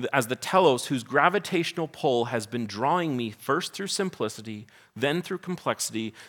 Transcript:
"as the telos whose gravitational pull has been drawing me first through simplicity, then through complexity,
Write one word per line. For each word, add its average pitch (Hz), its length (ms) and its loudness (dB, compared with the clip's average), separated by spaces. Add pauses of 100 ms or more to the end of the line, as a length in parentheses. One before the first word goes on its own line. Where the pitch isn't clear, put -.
(100)
"as 123 180 2
the 123 80 -2
telos 156 500 4
whose 127 160 -2
gravitational 165 840 2
pull 120 400 2
has 117 200 -2
been 117 200 -4
drawing 143 480 0
me 120 160 -2
first 143 440 -2
through 196 140 -6
simplicity, 110 800 -4 (300)
then 143 240 2
through 180 180 -6
complexity, 113 760 -4 (140)